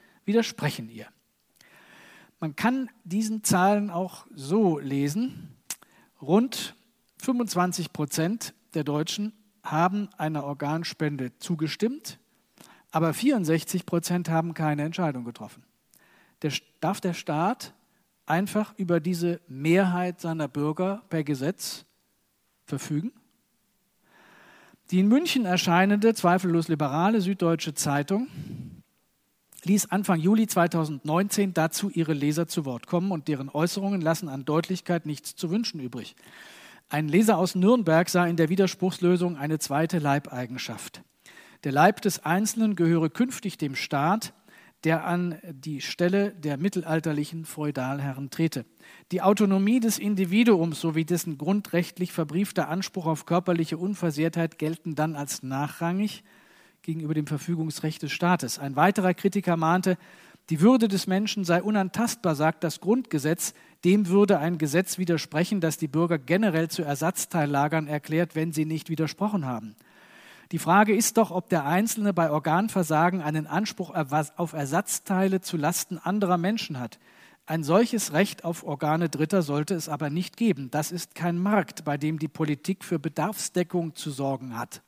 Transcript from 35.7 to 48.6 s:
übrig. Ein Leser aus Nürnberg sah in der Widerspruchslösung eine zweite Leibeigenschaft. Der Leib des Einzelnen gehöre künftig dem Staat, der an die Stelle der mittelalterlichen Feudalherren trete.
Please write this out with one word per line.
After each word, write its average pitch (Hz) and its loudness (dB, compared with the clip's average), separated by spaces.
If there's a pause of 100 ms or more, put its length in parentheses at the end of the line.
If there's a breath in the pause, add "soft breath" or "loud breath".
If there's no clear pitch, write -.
übrig. 123 -10 (760 loud breath)
Ein 151 -2
Leser 202 6
aus 180 0
Nürnberg 180 4
sah 175 4
in 170 0
der 160 4
Widerspruchslösung 180 2
eine 151 -2
zweite 160 0
Leibeigenschaft. 127 -4 (600 loud breath)
Der 139 -2
Leib 165 6
des - -2
Einzelnen 208 0
gehöre 165 2
künftig 247 -2
dem 139 -4
Staat, 160 -2 (500 loud breath)
der 160 2
an 175 -2 (120)
die 139 -8
Stelle 196 0
der 151 -4
mittelalterlichen 160 -2
Feudalherren 139 -6
trete. 160 -2 (460 loud breath)